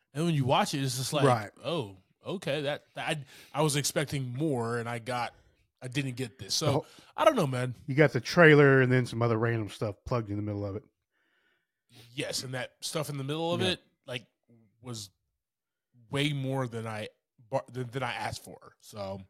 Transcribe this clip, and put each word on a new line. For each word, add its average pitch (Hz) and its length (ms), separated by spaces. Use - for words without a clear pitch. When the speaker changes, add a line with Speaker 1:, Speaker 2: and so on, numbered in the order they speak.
Speaker 1:
And 151 120
when 170 80
you 143 100
watch 156 300
it, 147 80
it's 127 160
just 127 160
like, 143 120
Speaker 2:
Right. 117 260
Speaker 1:
"Oh, 123 340
okay." 156 380
That, 139 200
that, 127 120
I, 160 100
I - 20
was 151 140
expecting 139 600
more 120 440
and 117 100
I 120 80
got, 120 380
I 131 40
didn't 131 280
get 120 240
this. - 160
So, - 100
Speaker 2:
The 120 60
whole 143 140
Speaker 1:
I 311 100
don't 320 100
know, 190 100
man. 127 300
Speaker 2:
You 139 80
got 147 200
the 127 60
trailer 143 600
and 127 100
then 127 140
some 117 160
other 117 160
random 113 320
stuff 104 340
plugged 113 280
in 101 40
the 104 60
middle 104 240
of 98 100
it. 104 80
Speaker 1:
Yes, 147 280
and 127 120
that 123 160
stuff - 280
in 147 100
the 135 40
middle 160 300
of 175 80
Speaker 2:
Yeah. 185 120
Speaker 1:
it, - 80
like, 123 180
was 110 300
way 143 240
more 135 340
than 113 200
I 107 220
bar-, 135 200
than, 123 200
than 131 100
I 120 120
asked 110 300
for. - 360
So, 196 500